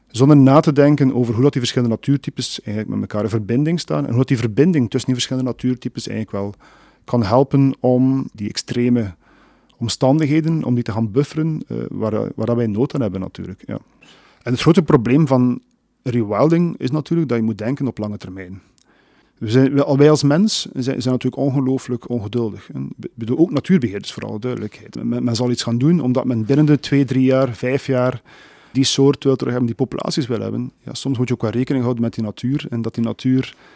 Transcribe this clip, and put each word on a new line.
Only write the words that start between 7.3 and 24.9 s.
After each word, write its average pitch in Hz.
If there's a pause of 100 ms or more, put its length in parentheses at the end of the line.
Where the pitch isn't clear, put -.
om 131
die 101
extreme 120 (640)
omstandigheden, 151
om 123
die 120
te 110
gaan 110
bufferen, 156
eh, - (140)
waar, 107
waar 110
dat 117
wij 120
nood 110
aan 143
hebben 95
natuurlijk, 92
ja. 110 (640)
En 123
het 123
grote 165
probleem 139
van 123 (500)
rewilding 123
is 131
natuurlijk 156
dat 120
je 113
moet 110
denken 131
op 113
lange 104
termijn. 95 (800)
We 107
zijn, 131
we, 139
wij 143
als 151
mens 160
zijn, 120
zijn 127
natuurlijk 127
ongelooflijk 131
ongeduldig. 104
En 135
be-, -
bedoel, 117
ook 170
natuurbeheerders, 131
voor 104
alle 107
duidelijkheid. 113